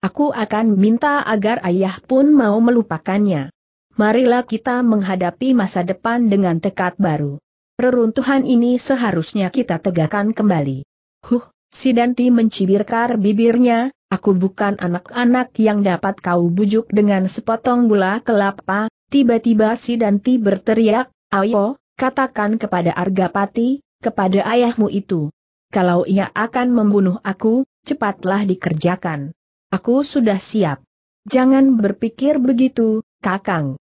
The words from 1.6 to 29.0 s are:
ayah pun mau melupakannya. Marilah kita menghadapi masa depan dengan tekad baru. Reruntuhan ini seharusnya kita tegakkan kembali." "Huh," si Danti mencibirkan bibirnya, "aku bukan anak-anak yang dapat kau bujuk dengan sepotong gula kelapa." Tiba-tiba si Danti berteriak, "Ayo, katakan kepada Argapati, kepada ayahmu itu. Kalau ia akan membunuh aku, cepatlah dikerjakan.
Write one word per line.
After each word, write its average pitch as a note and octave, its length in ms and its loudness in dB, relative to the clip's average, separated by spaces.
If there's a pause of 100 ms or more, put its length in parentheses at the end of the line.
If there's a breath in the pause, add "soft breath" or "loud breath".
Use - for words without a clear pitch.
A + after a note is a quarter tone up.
ayah F#3 380 -2
pun C4+ 280 4
mau A3 280 4
melupakannya. G3+ 920 0 (400)
Marilah A#3+ 560 2
kita B3 320 -4
menghadapi G3 720 0
masa G3 320 0
depan A3+ 480 -2
dengan F3+ 280 0
tekad F#3 360 -4
baru. D3+ 400 -2 (400)
Reruntuhan B3+ 720 0
ini B3 340 2
seharusnya G3 680 -2
kita E3+ 320 -4
tegakkan G3 500 -2
kembali." D3 540 -2 (400)
"Huh," A#3+ 180 -2 (240)
si - 240 -2
Danti A#3+ 400 2
mencibirkan A3+ 880 0
bibirnya, A#3 680 2 (180)
"aku G3 240 0
bukan F#3+ 480 -2
anak-anak A#3+ 760 -2
yang G#3 260 2
dapat G3 400 -2
kau F3 240 0
bujuk G#3 400 0
dengan G3+ 400 2
sepotong A#3 640 0
gula G3+ 340 0
kelapa." G3+ 640 -2 (240)
Tiba-tiba A3+ 640 2
si A#3 240 -4
Danti A3 400 2
berteriak, A3 720 0 (220)
"Ayo, G#3 420 0 (240)
katakan B3+ 560 -2
kepada F3+ 400 -2
Argapati, G3 880 -2 (160)
kepada G3 480 0
ayahmu A#3 400 0
itu. F3+ 400 -4 (400)
Kalau F3+ 400 0
ia F#3 240 0
akan B3 400 -2
membunuh G3+ 480 2
aku, A3 480 -2 (160)
cepatlah G3+ 640 -4
dikerjakan. E3+ 880 -4 (360)